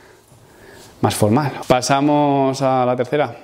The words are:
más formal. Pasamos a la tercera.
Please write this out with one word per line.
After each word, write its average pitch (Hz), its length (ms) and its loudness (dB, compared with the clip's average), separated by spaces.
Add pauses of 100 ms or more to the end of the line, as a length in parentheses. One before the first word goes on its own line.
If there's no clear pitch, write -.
(1000)
más 107 140 0
formal. 127 360 0 (160)
Pasamos 139 920 2
a 131 240 2
la 123 100 0
tercera. 127 480 -2